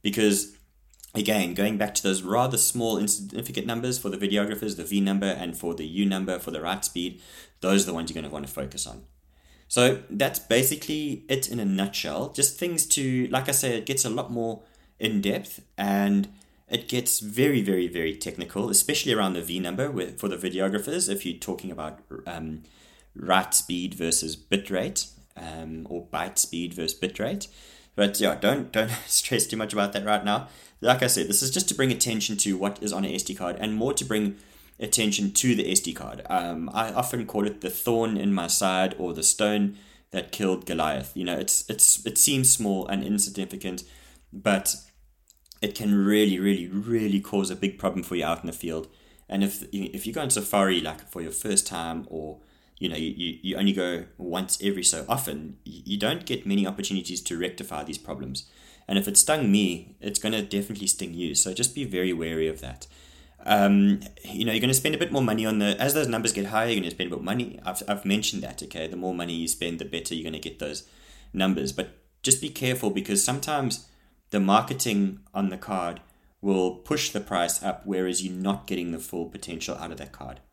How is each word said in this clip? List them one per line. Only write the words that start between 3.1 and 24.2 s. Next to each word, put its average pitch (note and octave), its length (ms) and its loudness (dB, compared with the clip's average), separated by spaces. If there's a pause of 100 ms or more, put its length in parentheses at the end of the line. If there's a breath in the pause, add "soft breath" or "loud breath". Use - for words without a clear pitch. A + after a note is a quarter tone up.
numbers B2 320 -2
for G2+ 120 -4
the F#2+ 80 -6
videographers, G2+ 580 0
the E2 80 -8
V G2+ 160 2
number G2 280 2
and E2+ 280 -4
for E2+ 180 -4
the D#2 120 -8
U F#2 180 0
number F#2+ 360 0
for E2 100 -8
the D#2 100 -6
write F2+ 240 -4
speed, F2 380 -4 (380 loud breath)
those G2 240 6
are - 20 0
the F2+ 80 -2
ones E2 160 -4
you're D#2+ 100 -6
gonna D2 120 -8
wanna C#2+ 160 -8
focus C2 380 -8
on. A1+ 180 -16 (640 soft breath)
So B2+ 420 4
that's C3+ 300 0
basically D3 880 0
it C3+ 200 0
in A#2 120 -4
a G#2+ 40 -2
nutshell. F#2+ 680 -2
Just - 260 0
things E3+ 280 0 (100)
to, C3 320 2
like C3 200 0
I C#3 40 0
said, C3 220 2
it A2 120 -4
gets - 180 0
a B2 60 0
lot B2+ 200 -4
more A2+ 320 -4 (360 soft breath)
in - 220 2
depth, - 400 -2 (180)
and G2+ 500 2 (400 soft breath)
it - 200 -4
gets B2 320 0
very, A#2+ 420 2
very, F#2 260 2
very D#2+ 280 -2
technical, F#2 540 -6
especially C#3+ 420 2
around G2 220 2
the E2+ 80 -4
V F2 180 -4
number G2 300 -2
with, - 280 -4
for G#2 100 -2
the F2+ 80 -2
videographers, D#3+ 720 0
if G3 160 -4
you're - 140 -6
talking F#2 320 -6
about, D#2 300 -10 (260)
um, D#2+ 360 -10 (520 soft breath)
write F#2 400 4
speed F2+ 400 0
versus E2 420 0